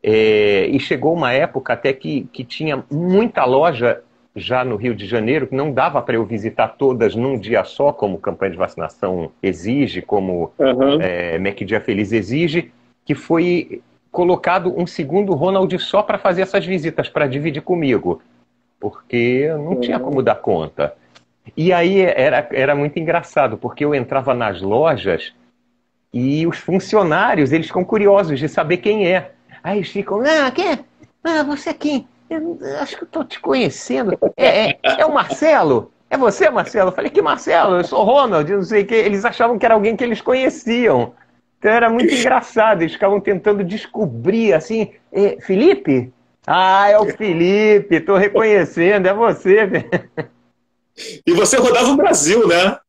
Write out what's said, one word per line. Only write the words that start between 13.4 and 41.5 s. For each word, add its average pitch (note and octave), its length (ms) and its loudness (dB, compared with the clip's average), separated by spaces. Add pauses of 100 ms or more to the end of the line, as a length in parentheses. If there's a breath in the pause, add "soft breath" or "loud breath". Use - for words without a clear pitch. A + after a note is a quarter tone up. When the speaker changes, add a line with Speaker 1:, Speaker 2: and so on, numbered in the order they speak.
Speaker 1:
colocado F3 680 0
um E3+ 100 -4
segundo F3+ 480 -2
Ronald F#3 440 0
só - 220 0
pra G#3 160 -2
fazer F#3+ 240 0
essas F#3+ 240 -2
visitas, D#3+ 420 -4
pra D3+ 200 -2
dividir C#3+ 340 -6
comigo, C3+ 600 -2 (580)
porque B2 680 -2 (100)
não D3 220 -4
tinha A#2+ 180 -4
Speaker 2:
Uhum. B2 80 -6
Speaker 1:
como C3+ 180 -2
dar A2+ 120 2
conta. D#2 600 -4 (600 soft breath)
E E3+ 160 2
aí F3+ 300 2
era, D3 500 2
era C3+ 240 0
muito D3 220 -4
engraçado, D#3 600 -2
porque B2+ 280 -6
eu D3 80 0
entrava C3 400 -2
nas G#2 280 -4
lojas G2+ 680 0 (840)
e C#3 340 -2
os E3 100 -4
funcionários, F#3 920 0
eles D#3+ 160 -2
ficam F#3 180 -4
curiosos G3 540 2
de D3 100 -4
saber E3+ 280 -2
quem G#3 300 0
é. F3+ 240 -2 (320 loud breath)
Aí G3+ 140 -4
eles F#3 120 -6
ficam, G3+ 320 -6
"Ah, C#4+ 300 0
quem F4 200 -2
é? C4+ 80 -4 (440)
Ah, D#4+ 200 -2
você C#4+ 260 -6
é D4+ 40 -6
quem?" D4 340 -4 (240)
"Eu, D#4+ 300 -6
eu C#4 180 -8
acho - 180 -8
que - 60 -14
eu - 40 -16
tô D#4 160 -8
te - 160 -14
conhecendo. B3 800 -2 (200)
É, G#3+ 340 2
é, - 120 -8
é - 220 2
o D#4 80 0
Marcelo? G#3 800 2 (180)
É - 80 -2
você, C4+ 320 2
Marcelo?" G3 400 0
Eu F3+ 60 -6
falei, - 160 -4
"Que F4+ 100 2
Marcelo? E3+ 540 2
Eu F3 80 2
sou - 180 -2
o - 20 4
Ronald, G3+ 480 2
não G3+ 120 0
sei G3+ 200 2
o - 40 -2
quê." A3+ 80 -2
Eles G#3 300 0
achavam A#3 340 0
que A#3+ 60 0
era A3+ 100 6
alguém G#3+ 200 2
que - 80 -4
eles A#3+ 180 -4
conheciam. A#3 920 0 (460 soft breath)